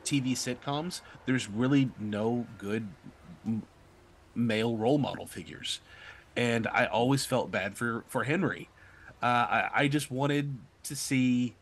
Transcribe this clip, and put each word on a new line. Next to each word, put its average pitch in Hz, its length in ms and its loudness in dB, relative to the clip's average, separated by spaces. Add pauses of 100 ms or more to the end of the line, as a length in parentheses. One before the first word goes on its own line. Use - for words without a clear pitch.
T 143 160 2
V 127 160 0
sitcoms. 143 640 -6 (240)
There's 127 240 0
really 131 480 4
no 107 480 -2 (140)
good 104 300 -4 (540)
m-, 220 200 -2 (720)
male 113 420 2
role 123 220 4
model 98 260 -2
figures. - 540 -10 (560)
And 117 320 2
I 117 180 4
always 127 400 2
felt 110 260 0
bad 98 260 -2
for, 117 300 -4
for 113 180 -2
Henry. 139 440 -2 (520)
Uh, - 40 -2
I, 117 480 4
I 120 140 4
just 143 240 0
wanted 143 460 0 (260)
to 147 120 -10
see 127 680 2